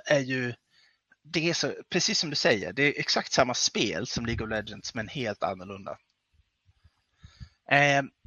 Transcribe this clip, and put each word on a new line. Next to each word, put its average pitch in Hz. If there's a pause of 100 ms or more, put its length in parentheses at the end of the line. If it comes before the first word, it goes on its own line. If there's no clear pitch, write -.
är 147
ju, 127 (680)
det 165
är 160
så, 139 (180)
precis -
som 160
du 143
säger, 98
det 127
är 143
exakt -
samma 123
spel 107
som -
League 113
of 110
Legends, 104
men 107
helt 117
annorlunda. 95 (1700)
Eh, 139 (240)